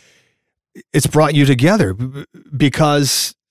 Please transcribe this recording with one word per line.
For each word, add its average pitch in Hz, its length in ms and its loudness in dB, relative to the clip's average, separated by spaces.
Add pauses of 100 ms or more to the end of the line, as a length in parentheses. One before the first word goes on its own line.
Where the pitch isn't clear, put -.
(920)
it's 151 140 0
brought 151 280 0
you 143 100 4
together 135 500 2
b-, 131 380 -12
b-, - 80 -20 (160)
because, 147 800 0 (160)